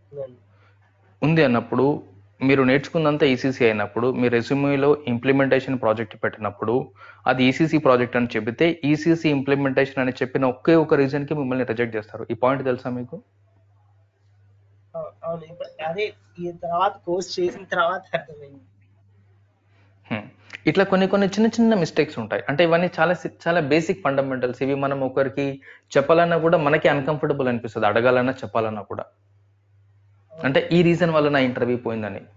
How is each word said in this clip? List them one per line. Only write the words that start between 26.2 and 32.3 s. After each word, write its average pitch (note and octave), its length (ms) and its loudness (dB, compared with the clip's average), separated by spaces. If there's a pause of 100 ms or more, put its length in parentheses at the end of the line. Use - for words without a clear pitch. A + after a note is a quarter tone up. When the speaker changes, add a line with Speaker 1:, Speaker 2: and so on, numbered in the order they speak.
Speaker 2:
కూడా E3 200 2
మనకే D#3 320 2
uncomfortable C#3+ 580 -2
అనిపిస్తది, A#2 380 -4
అడగాలన్నా B2 480 2
చెప్పాలన్నా A2 480 -4
కూడా. - 240 -10 (1300)
అంటే C3+ 380 0
ఈ E3+ 100 4
reason E3+ 300 2
వల్ల D3+ 180 2
నా C#3+ 100 2
interview B2 380 0
పోయిందని. A2 440 -6 (140)